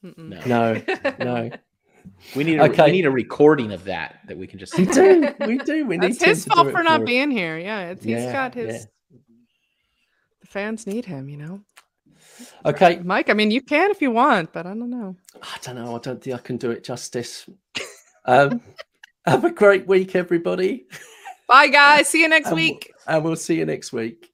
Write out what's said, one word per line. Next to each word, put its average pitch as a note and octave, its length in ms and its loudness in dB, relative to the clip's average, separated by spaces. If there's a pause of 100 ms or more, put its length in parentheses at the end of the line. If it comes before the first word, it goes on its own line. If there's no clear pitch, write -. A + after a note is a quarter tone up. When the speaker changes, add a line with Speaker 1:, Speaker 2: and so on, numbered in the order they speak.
Speaker 1:
Mm-mm. - 440 -16
Speaker 2:
No. A#2 400 0
Speaker 3:
No, D4 320 -4
Speaker 1:
<laughs> - 0 -
Speaker 3:
no. A#2+ 320 -6 (840)
Speaker 2:
We C#3+ 80 -2
need D#3+ 140 0
a, D3 60 6
Speaker 3:
Okay. D#3 200 4
Speaker 2:
we D3+ 80 6
need F3+ 140 0
a C#3 40 2
recording C3 640 2
of F2 120 -12
that, E2+ 340 -8 (100)
that E2 80 -14
we F#2 100 -14
can - 120 -20
just - 180 -12
Speaker 3:
We F3+ 80 4
do, F4 560 4
we A3+ 160 -2
do. D4+ 300 -4
We F3 100 -4
Speaker 1:
That's F#3 240 -2
Speaker 3:
need F4+ 80 2
Speaker 1:
his A4 160 0
Speaker 3:
Tim - 60 -6
to A4 40 2
Speaker 1:
fault - 120 4
Speaker 3:
do - 20 -2
it - 40 -6
Speaker 1:
for F4+ 100 -2
not D#4+ 160 2
Speaker 3:
for - 60 -2
us. - 20 -6
Speaker 1:
being B3+ 240 0
here. F3 280 -4
Yeah, F#3+ 340 -8
it's, F#3+ 120 -18
he's - 60 -6 (120)
Speaker 3:
Yeah, B3 100 -6
Speaker 1:
got C4 220 -6
his, A3+ 320 -10 (240)
Speaker 3:
yeah. C#3+ 80 -20 (1200)
Speaker 1:
the - 40 -20
fans G#3+ 400 -10
need G#3+ 200 -8
him, C#3 240 -12
you D3 80 -16
know? E3+ 220 -14 (1040)
Speaker 3:
Okay. E3+ 360 4
Speaker 1:
Mike, G#3 280 -2
I - 20 4
mean, G#3+ 180 2
you A#3+ 120 0
can E4+ 280 0
if G4+ 120 -4
you C4+ 80 0
want, A3+ 420 2
but E3 140 -10
I F#3+ 80 -12
don't A#3+ 160 -10
know. G#3 260 -10 (260)
Speaker 3:
I - 200 -16
don't B2+ 140 -14
know. A#2 200 -10
I - 40 -8
don't B2+ 220 -10
think B2+ 140 -8
I A#2 40 -12
can B2 180 -8
do A#2+ 120 -4
it A#2 140 -8
justice. - 640 -10 (800)
Um, C#3+ 340 2 (340)
<laughs> - 320 -20
have C4 180 2
a E4+ 60 2
great G3+ 360 4
week, F#3 280 0
everybody. F3+ 680 -2 (640)
Speaker 1:
Bye, C#4 200 8
guys. C#4+ 400 6
See D#4+ 120 0
you E4 80 2
next D#4 200 2
Speaker 3:
And F3 100 0
w-, D#4+ 160 0
Speaker 1:
week. - 180 -20 (140)
Speaker 3:
and D#3 180 0
we'll E3 120 -2
see E3 200 -4
you D#3+ 80 -2
next D3+ 300 -8
week. A#2 400 -8